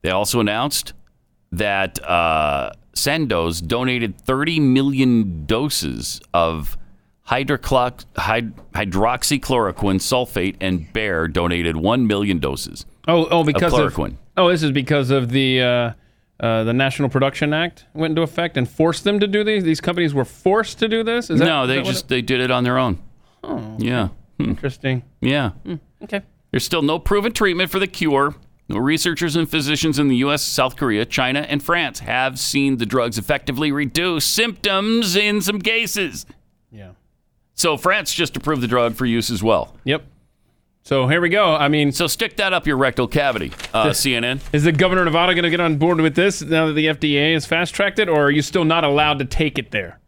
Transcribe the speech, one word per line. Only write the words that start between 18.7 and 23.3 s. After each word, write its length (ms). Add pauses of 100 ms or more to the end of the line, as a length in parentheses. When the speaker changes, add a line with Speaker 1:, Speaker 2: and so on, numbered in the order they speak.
Speaker 2:
them 160
to 80
do 160
these? 200
These 160
companies 340
were 100
forced 560
to 80
do 160
this? 260
Is 80
that, 60
Speaker 1:
No, 180
Speaker 2:
is 60
Speaker 1:
they 80
Speaker 2:
that 80
what 80
Speaker 1:
just, 140
Speaker 2:
it 20
Speaker 1:
they 140
did 180
it 100
on 140
their 140
own. 200 (460)